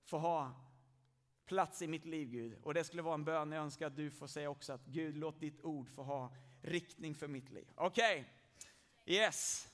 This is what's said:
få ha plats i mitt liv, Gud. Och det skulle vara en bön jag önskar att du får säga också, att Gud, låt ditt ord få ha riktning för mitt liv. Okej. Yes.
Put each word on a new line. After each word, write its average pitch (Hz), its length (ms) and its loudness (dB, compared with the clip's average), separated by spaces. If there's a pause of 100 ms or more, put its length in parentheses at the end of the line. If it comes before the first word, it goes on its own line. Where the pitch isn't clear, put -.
(100)
få 165 80 0
ha 156 340 2 (920)
plats 185 360 2
i 175 40 -2
mitt 160 200 -2
liv, 156 220 -2
Gud. 117 340 -4
Och 147 120 0
det 165 100 4
skulle 170 180 -6
vara 165 120 0
en 151 100 0
bön 151 280 2
jag 156 100 0
önskar 151 240 -4
att 139 100 -4
du 147 140 -2
får 143 160 -12
säga 147 240 -4
också, 143 220 -8
att 127 140 -8
Gud, 151 300 -2
låt 151 240 -4
ditt 151 240 -8
ord 147 260 -4
få - 120 -12
ha 131 300 -2 (300)
riktning 165 520 -4
för 151 140 -6
mitt 135 220 -8
liv. - 240 -12
Okej. 185 580 4 (760)
Yes. - 680 4